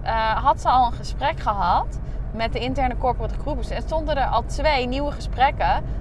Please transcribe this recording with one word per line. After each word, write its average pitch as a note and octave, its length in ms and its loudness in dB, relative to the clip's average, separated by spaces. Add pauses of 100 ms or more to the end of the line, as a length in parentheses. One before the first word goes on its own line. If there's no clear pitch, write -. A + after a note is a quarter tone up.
eh, A3 400 0
had D4 180 4
ze A#3 80 2
al B3 160 6
een A#3 80 0
gesprek C4+ 460 -4
gehad... G3+ 600 0 (340)
met A3+ 200 -2
de B3 60 -2
interne B3+ 380 -2
corporate A#3 380 -2
recruiters. C#4 340 -4
En A#3+ 120 -4
stonden D4+ 360 0
er C4 100 2
al A#3 180 2
twee C#4 420 2
nieuwe C#4 240 -2
gesprekken... A#3+ 720 2 (180)